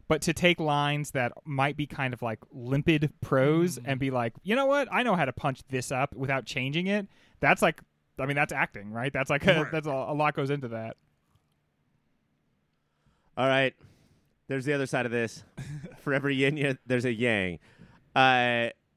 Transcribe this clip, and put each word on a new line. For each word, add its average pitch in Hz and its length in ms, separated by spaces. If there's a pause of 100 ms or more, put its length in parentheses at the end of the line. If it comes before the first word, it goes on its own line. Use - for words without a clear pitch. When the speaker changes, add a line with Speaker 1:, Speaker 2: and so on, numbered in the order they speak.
Speaker 1:
but 156 120
to 165 140
take 175 260
lines 147 520
that 123 200 (140)
might 143 300
be 147 100
kind 131 260
of, 123 80
like, 113 180 (140)
limpid 143 580 (120)
prose 147 560
Speaker 2:
Mm. 127 80
Speaker 1:
and 135 140
be 135 100
like, 120 320
"You 196 140
know 277 100
what? 277 260
I 208 100
know 233 140
how 160 80
to 127 80
punch - 380
this 127 200
up 135 240
without 135 300
changing 143 420
it." 202 200 (340)
That's, 151 220
like, 170 180 (380)
I 135 80
mean, 143 100
that's 147 160
acting, 104 400
right? 120 180
That's, 135 200
like, 143 160
<laughs> - 0
a, 170 160
Speaker 2:
Right. 151 100
Speaker 1:
that's 156 140
a, 151 40
a 135 220
lot 147 220
goes 139 160
into 139 180
that. 113 300 (2500)
Speaker 3:
All 127 100
right. 135 280 (760)
There's 135 160
the 147 80
other 139 140
side 123 200
of 117 60
this. 117 320 (120)
Speaker 2:
<laughs> 147 440
Speaker 3:
For 147 120
every 135 240
yin, 139 200
y-, 143 300
there's 123 180
a 127 80
yang. 104 460 (560)
Uh, 123 540 (280)